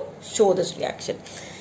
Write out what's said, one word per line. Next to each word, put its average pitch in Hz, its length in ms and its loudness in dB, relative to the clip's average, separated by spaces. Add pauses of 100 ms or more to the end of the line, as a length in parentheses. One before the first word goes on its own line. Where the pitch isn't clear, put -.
(240)
show 202 300 6
this - 220 0
reaction. - 440 -4 (420)